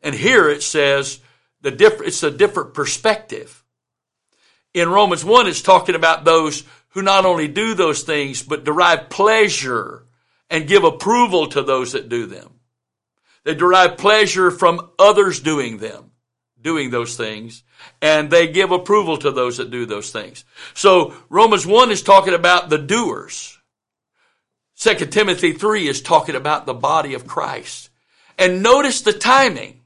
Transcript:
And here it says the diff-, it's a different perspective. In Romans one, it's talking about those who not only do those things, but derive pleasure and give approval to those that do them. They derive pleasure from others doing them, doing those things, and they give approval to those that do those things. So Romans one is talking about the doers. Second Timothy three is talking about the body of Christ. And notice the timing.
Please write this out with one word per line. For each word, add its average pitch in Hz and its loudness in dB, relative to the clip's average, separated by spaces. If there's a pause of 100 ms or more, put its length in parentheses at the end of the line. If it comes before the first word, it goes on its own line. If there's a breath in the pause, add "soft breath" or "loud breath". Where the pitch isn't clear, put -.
And 147 -8
here 190 2
it 147 -4
says 139 -2 (420)
the 139 -4
diff-, 214 2
it's - -6
a 147 -2
different 180 -2
perspective. - -6 (1080)
In 170 0
Romans 185 2
one, 226 4
it's 170 -4
talking 185 4
about 160 0
those 160 2 (260 soft breath)
who 190 -8
not 196 2
only 165 0
do 208 -4
those 165 0
things, 139 -6
but 147 -8
derive 165 0
pleasure 196 -2 (460)
and 160 -4
give 196 4
approval 185 0
to 139 -4
those 131 -4
that 120 -8
do 117 -6
them. - -20 (880)
They 160 -4
derive 180 4
pleasure 196 2
from 175 0
others 202 4
doing 127 -6
them, 104 -16 (500)
doing 143 -6
those 120 -6
things, 110 -12 (400 soft breath)
and 151 2
they 170 6
give 185 0
approval 180 0
to 143 -2
those 123 -4
that 131 -10
do 123 -8
those 104 -10
things. 104 -14 (300 loud breath)
So 185 2 (160 loud breath)
Romans 202 2
one 233 4
is 196 -4
talking 190 4
about 170 0
the 151 0
doers. 143 -6 (1120)
Second 170 -2
Timothy 185 0
three 208 -2
is 131 -6
talking 160 0
about 143 -4
the 127 0
body 143 -2
of 123 -12
Christ. - -10 (440)
And 185 0
notice 262 2
the 214 0
timing. 220 0